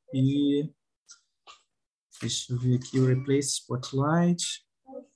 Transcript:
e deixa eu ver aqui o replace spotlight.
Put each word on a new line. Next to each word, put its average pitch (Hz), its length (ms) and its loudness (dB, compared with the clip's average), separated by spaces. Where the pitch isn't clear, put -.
e 143 560 2
deixa - 320 -6
eu 123 60 -2
ver 123 160 2
aqui 127 240 -2
o 131 80 4
replace 135 460 0
spotlight. 156 1080 -2